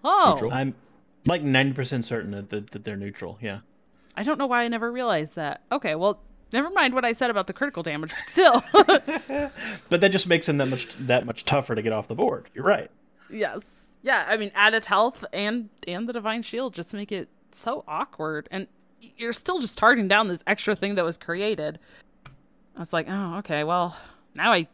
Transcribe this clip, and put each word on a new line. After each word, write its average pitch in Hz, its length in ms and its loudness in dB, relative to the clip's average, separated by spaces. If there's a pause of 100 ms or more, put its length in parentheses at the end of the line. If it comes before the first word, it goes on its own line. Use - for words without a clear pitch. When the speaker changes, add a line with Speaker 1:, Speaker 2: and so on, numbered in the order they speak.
Speaker 1:
Oh. 320 320 6
Speaker 2:
Neutral. 120 180 -2
Speaker 3:
I'm, 135 220 -2 (500)
like, 165 160 2
ninety 135 320 4
percent 127 320 -4
certain 110 260 -6
that, 101 180 -10
that, 104 220 -8
that 104 140 -14
they're 107 120 -6
neutral, 101 440 -10
yeah. 98 180 -8 (560)
Speaker 1:
I 208 80 -6
don't 285 140 -2
know 277 100 -2
why 240 160 2
I 233 40 -2
never 233 240 -4
realized 214 440 -2
that. 151 360 -6
Okay, - 240 -2
well, 196 260 0 (320)
never 277 160 0
mind 320 240 2
what 254 120 0
I 233 80 2
said 247 180 0
about 202 160 0
the 185 60 -10
critical 277 300 -4
damage, 156 280 -6
but - 160 -10
still. 311 340 6 (120)
Speaker 3:
<laughs> - 0 -
Speaker 1:
<laughs> 285 1160 2
Speaker 3:
But 170 120 4
that 196 100 6
just 185 160 0
makes 170 200 2
them 147 100 0
that 135 100 2
much, 127 200 -4 (120)
that 123 260 2
much 117 200 -10
tougher 139 300 0
to 107 60 -2
get 110 120 0
off 107 140 -4
the 113 80 -10
board. - 380 -2
You're - 120 -8
right. 190 260 2 (380)
Speaker 1:
Yes. - 580 -6 (160)
Yeah, 247 240 2
I 220 100 0
mean, 208 160 -6
added 214 320 4
health 220 480 2
and, 214 360 -4 (180)
and 185 200 -6
the 247 60 -8
Divine 220 300 -6
Shield 233 320 -6
just 170 160 -12
to - 60 -10
make 202 140 -10
it 185 160 -8 (240)
so - 360 -8
awkward. 156 640 -6
And 190 160 -8 (340)
y-, - 160 -20
you're 233 160 -4
still 370 260 -2
just 233 200 -6
targeting 226 280 6
down 208 200 4
this 175 180 -6
extra 208 300 0
thing 202 200 -4
that 180 100 2
was 170 120 -4
created. 170 640 -6 (960)
I - 40 -16
was 170 140 -8
like, 165 160 -2
"Oh, 185 280 -4
okay, 151 260 -4
well, 175 340 0 (380)
now 202 160 2
I 175 220 4